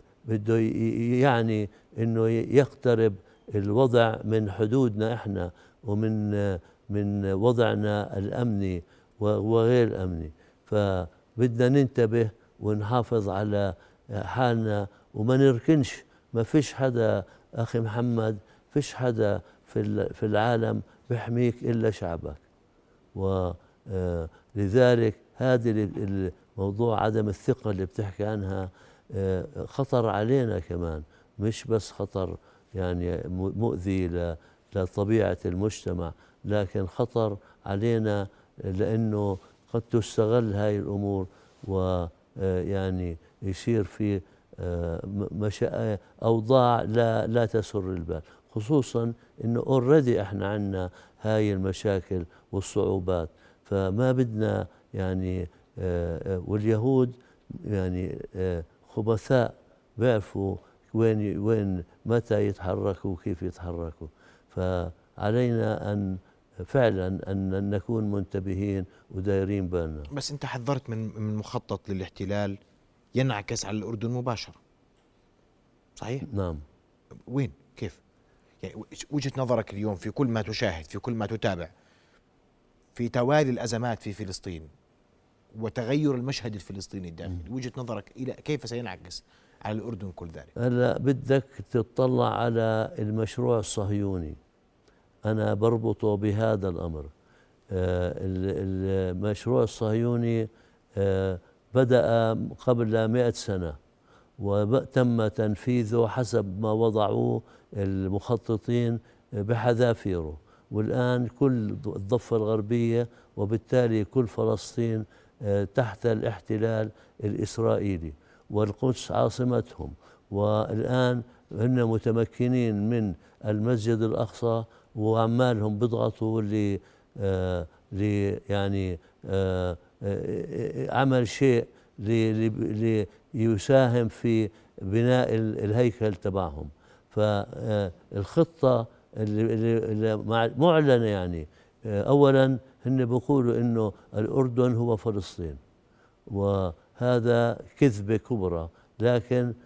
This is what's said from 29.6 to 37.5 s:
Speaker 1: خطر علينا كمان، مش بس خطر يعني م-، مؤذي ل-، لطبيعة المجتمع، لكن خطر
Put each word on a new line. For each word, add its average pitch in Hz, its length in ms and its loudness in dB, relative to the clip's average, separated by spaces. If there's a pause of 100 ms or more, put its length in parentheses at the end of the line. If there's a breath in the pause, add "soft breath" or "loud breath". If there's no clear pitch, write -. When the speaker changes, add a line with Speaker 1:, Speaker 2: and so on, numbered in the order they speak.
Speaker 1:
خطر 127 420 0
علينا 107 500 2
كمان، 85 440 -4 (360 soft breath)
مش 107 260 -4
بس 110 280 -2
خطر 92 440 -6 (380 soft breath)
يعني 87 420 -2
م-، 92 400 -4
مؤذي 95 520 -2
ل-، 85 280 -4 (380 soft breath)
لطبيعة 98 720 0
المجتمع، 90 680 -4 (320 soft breath)
لكن 101 420 -2
خطر 113 500 -2 (300 soft breath)